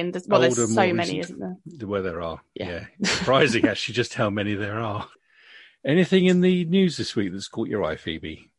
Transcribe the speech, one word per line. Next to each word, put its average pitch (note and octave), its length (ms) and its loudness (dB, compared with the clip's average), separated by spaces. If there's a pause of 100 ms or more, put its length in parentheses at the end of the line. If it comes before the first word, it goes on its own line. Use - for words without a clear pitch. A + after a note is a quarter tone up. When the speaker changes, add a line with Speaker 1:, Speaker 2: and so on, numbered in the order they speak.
Speaker 1:
and F3 80 -6
there's, F3+ 140 -8
well, - 140 4
there's B2+ 160 4
Speaker 2:
old A#2+ 120 0
and A2+ 60 2
Speaker 1:
so G3 100 6
Speaker 2:
more F3+ 100 2
Speaker 1:
many, B2+ 220 -2
Speaker 2:
recent. F2 200 -8
Speaker 1:
isn't F#2 200 -10 (220)
there? G#2+ 80 -10
Speaker 2:
Well, G2 160 -2
there F2 180 -6
are. E2+ 200 -8 (140)
Speaker 1:
Yeah. F2+ 300 -8 (140)
Speaker 2:
Yeah. G3 80 -2
Surprising, C3+ 580 2
Speaker 1:
<laughs> - 20 0
Speaker 2:
actually, G#2+ 260 -4
just A#2+ 220 -2
how A2 140 0
many G2+ 260 -2
there G#2 240 -6
are. G#2 280 -6 (800)
Anything F3+ 400 4
in F3+ 160 6
the F3+ 240 4
news F3 320 2
this - 180 -6
week G2+ 160 0
that's G2 160 -10
caught A#2 220 -6
your G2+ 140 -2
eye, D#2 120 -2
Phoebe? D#2+ 640 -10